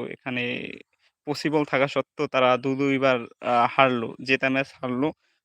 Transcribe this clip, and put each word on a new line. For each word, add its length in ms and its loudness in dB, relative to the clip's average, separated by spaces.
এখানে 360 -8
পসিবল 380 -2
থাকা 220 2
সত্ত্বেও 400 -4
তারা 300 4
দু 180 -2
দুইবার, 420 2
আ, 300 2
হারলো, 380 2
জেতা 260 0
ম্যাচ 240 -2
হারলো, 340 -2